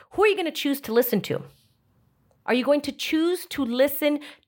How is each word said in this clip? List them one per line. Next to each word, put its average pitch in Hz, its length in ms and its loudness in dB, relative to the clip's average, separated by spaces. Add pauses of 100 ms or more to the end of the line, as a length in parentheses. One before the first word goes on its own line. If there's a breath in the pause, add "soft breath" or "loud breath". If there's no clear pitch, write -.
(120)
who 381 120 0
are 427 40 6
you 403 80 4
gonna 339 160 -4
choose 277 300 -2
to 220 120 -6
listen 220 280 2
to? - 220 -6 (1000)
Are 220 80 0
you 254 100 2
going 285 180 4
to 285 100 -6
choose 339 560 -2
to - 160 -4
listen 277 580 0 (260 loud breath)